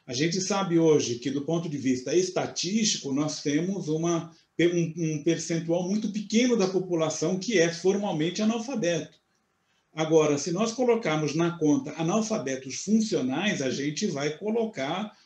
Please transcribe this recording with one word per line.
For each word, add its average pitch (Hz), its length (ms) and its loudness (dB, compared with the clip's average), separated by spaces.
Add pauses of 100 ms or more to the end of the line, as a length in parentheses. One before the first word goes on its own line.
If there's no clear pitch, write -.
A 131 80 -10
gente 170 280 0
sabe 185 400 0
hoje 131 400 4
que, 139 100 -4
do 139 120 -2
ponto 165 260 -2
de 147 100 -6
vista 127 340 0
estatístico, 170 1000 0
nós 143 280 -2
temos 165 480 -2
uma, 165 460 -2 (240)
um, 170 380 2
um 156 260 -2
percentual 165 640 -2
muito 214 220 -2
pequeno 240 460 2
da 185 100 2
população 170 720 0
que 220 180 -2
é 165 160 4
formalmente 185 720 0
analfabeto. 220 720 -2 (800)
Agora, 151 440 4
se 180 120 -4
nós 214 220 0
colocarmos 156 640 0
na 170 200 0
conta 147 400 2
analfabetos 160 840 -2
funcionais, 170 800 0
a 131 80 0
gente 151 380 -2
vai 151 280 -2
colocar 208 880 -4